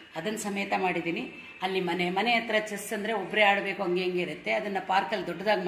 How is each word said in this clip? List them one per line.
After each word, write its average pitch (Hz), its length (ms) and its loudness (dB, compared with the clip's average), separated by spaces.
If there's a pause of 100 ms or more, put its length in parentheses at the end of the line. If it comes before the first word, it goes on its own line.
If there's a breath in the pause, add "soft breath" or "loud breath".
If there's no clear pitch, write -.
(180 loud breath)
ಅದನ್ನ 214 280 -4
ಸಮೇತ 196 260 -2 (120)
ಮಾಡಿದ್ದೀನಿ. 170 380 0 (420 loud breath)
ಅಲ್ಲಿ 190 240 0
ಮನೆ, 175 180 0 (120)
ಮನೆ 226 180 4
ಹತ್ರ 226 200 0 (140)
ಚೆಸ್ 202 260 -8
ಅಂದ್ರೆ 208 160 -2 (100)
ಒಬ್ರೇ 190 280 2
ಆಡ್ಬೇಕು 196 360 0
ಹಂಗೆ 180 200 2
ಹಿಂಗೆ 180 200 0
ಇರುತ್ತೆ, 151 320 -6
ಅದನ್ನ 196 220 -2 (100)
ಪಾರ್ಕಲ್ಲಿ 196 400 2
ದೊಡ್ಡದಾಗಿ 190 380 0